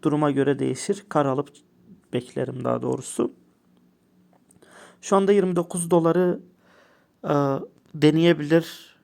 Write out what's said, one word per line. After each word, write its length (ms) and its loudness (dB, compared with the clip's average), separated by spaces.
Duruma 280 0
göre 280 0
değişir. 500 -6
Kar 180 0
alıp 240 -4
beklerim 520 -6
daha 180 -2
doğrusu. 500 -4
Şu 160 0
anda 160 2
yirmi 240 2
dokuz 340 -4
doları, 500 2
e, 100 -2
deneyebilir. 1080 2